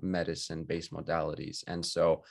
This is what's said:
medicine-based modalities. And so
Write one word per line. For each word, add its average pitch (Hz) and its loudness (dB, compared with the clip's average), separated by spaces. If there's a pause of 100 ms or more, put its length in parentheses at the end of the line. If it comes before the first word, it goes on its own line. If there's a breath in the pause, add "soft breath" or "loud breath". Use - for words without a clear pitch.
medicine-based 82 -2
modalities. 78 -2
And 87 -4
so 85 4